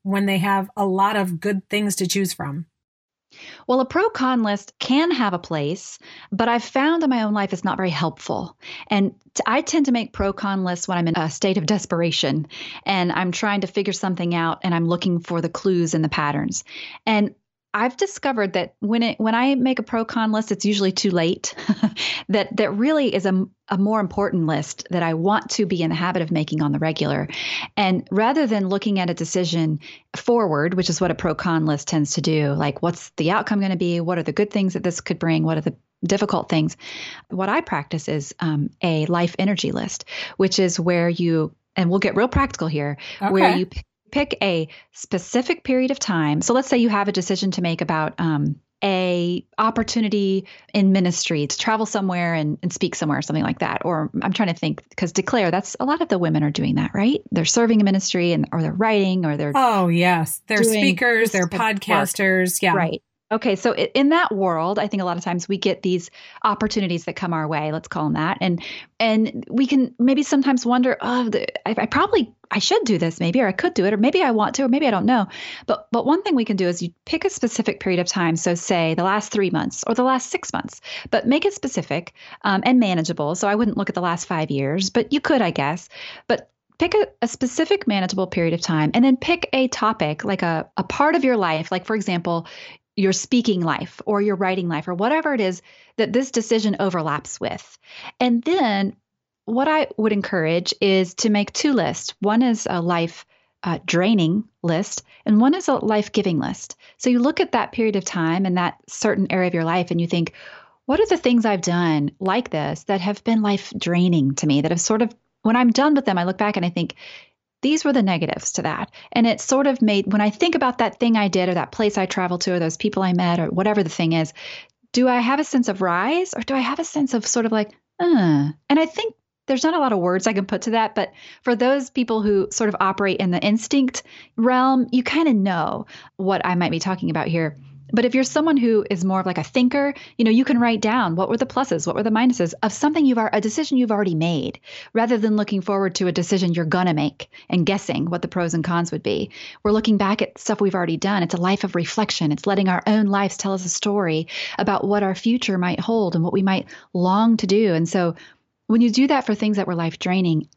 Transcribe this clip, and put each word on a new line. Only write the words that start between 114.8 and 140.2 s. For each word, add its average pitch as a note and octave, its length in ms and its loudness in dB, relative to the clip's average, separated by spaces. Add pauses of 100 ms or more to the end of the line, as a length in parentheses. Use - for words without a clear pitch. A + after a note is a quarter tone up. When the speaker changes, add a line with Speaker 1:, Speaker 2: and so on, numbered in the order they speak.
Speaker 2:
of, A3+ 100 -2 (300)
when A3+ 140 2
I'm B3 160 4
done C#4+ 240 4
with C4+ 100 0
them, F#3 140 0
I F3 60 0
look F#3 120 -2
back G#3 200 0
and F3+ 80 0
I F3 40 0
think, E3+ 240 -4 (680)
'These D#4 240 0
were C#4+ 80 2
the A#3+ 100 4
negatives F3 500 -2
to - 100 -6
that.'" - 280 -6 (220)
And A#3 120 4
it A3+ 140 2
sort C4+ 280 2
of B3+ 140 0
made, G3+ 300 2
when G#3 100 2
I G#3 80 2
think E4+ 260 0
about B3+ 240 0
that A3 200 -2
thing A#3 160 4
I G#3 140 2
did F3+ 180 2
or F3+ 60 2
that E3 180 -2
place G#3 260 0
I F#3+ 80 0
traveled F3+ 360 -2
to F#3 120 -2
or F3 60 0
those D#3+ 160 -2
people G3+ 280 -2
I F#3 100 2
met F3 260 2
or D#3+ 80 0
whatever G3+ 360 2
the D#3+ 60 -4
thing E3 220 0
is, D#3+ 220 0 (580)
do B3 160 4
I B3 120 2
have B3+ 200 0
a D#4 60 0
sense A#3+ 240 0
of F#3+ 120 -2
rise G#3+ 520 0
or - 80 -8
do C4+ 120 -6
I C4+ 60 0
have B3+ 200 -2
a E4 60 -2
sense C#4+ 280 -2
of A3 120 0
sort A#3 200 0
of A3+ 80 0
like, G#3+ 180 0 (280)
"Uh"? F3 520 4 (180)
And C#4+ 100 4
I E4 60 4
think G#4+ 300 -6 (320)
there's C4 160 0
not D#4+ 100 2
a F4 60 0
lot C4+ 120 2
of G3+ 80 2
words F3+ 280 0
I G#3+ 60 0
can F#3+ 120 -2
put G3 180 -4
to A3+ 80 -4
that, A3 240 0
but - 160 -2 (300)
for B3 140 0
those B3+ 340 2
people A3+ 320 -2
who G3+ 300 2
sort A3 180 0
of G3+ 100 -4
operate G3 400 0
in F#3+ 120 0
the F3+ 120 0
instinct B3+ 600 0 (340)
realm, B3+ 540 2
you B3+ 120 2
kinda D4+ 300 2
know F#3+ 520 0 (300)
what F#3+ 300 0
I F3+ 100 0
might F3 160 0
be E3 80 -2
talking F3+ 300 -4
about D#3 180 -2
here. D#3+ 300 -2 (340)
But A3+ 140 2
if A#3+ 100 2
you're C4 80 4
someone D4+ 340 2
who A3+ 320 4
is F3+ 160 -2
more F#3+ 140 2
of, F#3 80 -2
like, F3+ 100 -2
a D#3 60 -2
thinker, C#4 500 2 (240)
you A3+ 80 4